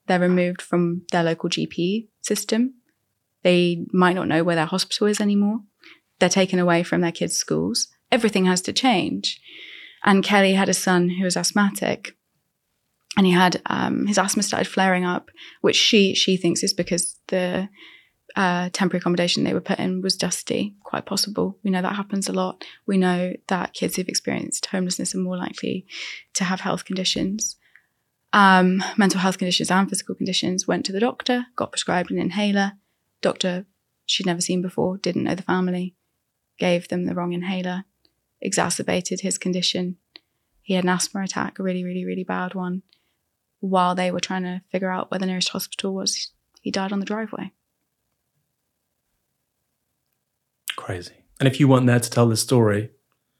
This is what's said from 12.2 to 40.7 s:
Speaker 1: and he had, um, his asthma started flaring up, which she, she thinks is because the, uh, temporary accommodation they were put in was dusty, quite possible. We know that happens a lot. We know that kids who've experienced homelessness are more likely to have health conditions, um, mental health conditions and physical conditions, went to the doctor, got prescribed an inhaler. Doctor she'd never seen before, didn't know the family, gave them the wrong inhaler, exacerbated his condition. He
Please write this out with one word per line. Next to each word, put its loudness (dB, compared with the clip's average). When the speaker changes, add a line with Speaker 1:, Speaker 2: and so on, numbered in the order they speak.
Speaker 1:
and 6
he 6
had, 4
um, -2
his 0
asthma 0
started -2
flaring 2
up, -4
which 2
she, 4
she 2
thinks 0
is 0
because -2
the, -2
uh, 0
temporary 0
accommodation 0
they 0
were 0
put -2
in -2
was -2
dusty, -4
quite -6
possible. -4
We -2
know 0
that -2
happens -4
a -4
lot. -4
We 0
know 2
that -2
kids -4
who've -4
experienced -4
homelessness -4
are -4
more -4
likely -6
to -2
have -2
health -4
conditions, -4
um, 6
mental 4
health 2
conditions -2
and 4
physical -6
conditions, -2
went 0
to -6
the -4
doctor, 0
got -4
prescribed -2
an -2
inhaler. 0
Doctor -2
she'd -2
never 0
seen 0
before, 0
didn't -2
know 0
the -6
family, -2
gave 0
them -2
the -2
wrong -4
inhaler, -6
exacerbated -2
his -2
condition. -4
He -4